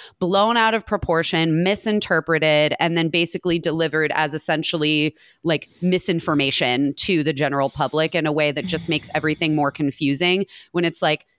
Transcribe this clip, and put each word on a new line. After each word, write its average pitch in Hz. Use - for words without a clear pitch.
blown 196
out 220
of 226
proportion, 165
misinterpreted, 160
and 170
then 165
basically 170
delivered 156
as 151
essentially, 151
like, 160
misinformation 143
to 160
the 160
general 139
public 151
in 160
a 156
way 147
that 147
just 170
makes 156
everything 156
more 143
confusing, 156
when 175
it's 165
like, 156